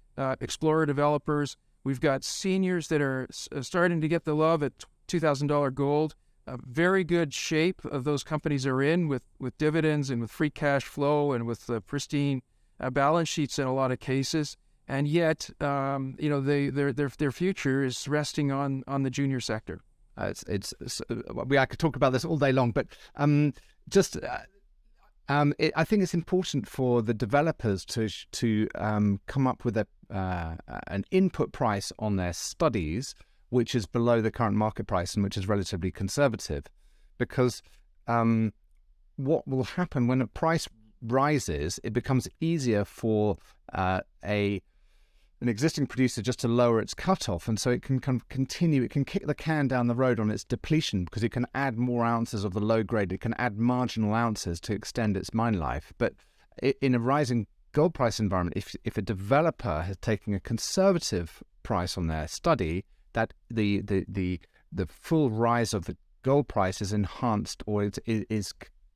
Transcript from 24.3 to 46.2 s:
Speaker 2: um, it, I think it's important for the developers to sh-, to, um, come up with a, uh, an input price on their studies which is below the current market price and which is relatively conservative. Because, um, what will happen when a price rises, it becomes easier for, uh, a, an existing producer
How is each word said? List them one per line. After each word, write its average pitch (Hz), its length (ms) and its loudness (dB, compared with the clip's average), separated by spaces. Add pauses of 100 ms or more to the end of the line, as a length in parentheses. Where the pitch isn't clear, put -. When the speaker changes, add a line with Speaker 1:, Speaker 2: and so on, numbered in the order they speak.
Speaker 2:
um, 147 300 4
it, 160 160 2
I 160 80 2
think 202 220 4
it's 175 100 0
important 170 540 0
for 123 340 2
the 113 120 0
developers 120 720 0
to 113 200 -2
sh-, - 240 -10
to, 107 460 2
um, 104 500 2
come 135 220 2
up - 160 -2
with 110 120 -2
a, 104 120 0 (260)
uh, 90 400 -4 (320)
an 98 240 -4
input 190 400 2
price 107 480 -2
on 107 160 0
their 90 180 0
studies 107 840 -2 (340)
which 123 240 2
is 110 120 0
below 117 340 2
the 110 100 0
current 104 260 0
market 107 300 0
price 87 280 -2
and 101 100 2
which 95 120 -2
is 95 120 -2
relatively 95 420 -2
conservative. 98 760 -2 (540)
Because, 123 440 0 (440)
um, 113 460 2 (640)
what 143 320 0
will 131 160 0
happen - 420 -2
when 127 140 2
a 120 60 0
price 160 420 0 (340)
rises, 120 800 0
it 110 80 -4
becomes 123 360 0 (120)
easier 131 440 0
for, 107 520 0 (360)
uh, 92 280 0 (240)
a, 101 360 0 (800)
an 120 60 0
existing 123 380 0
producer 123 360 0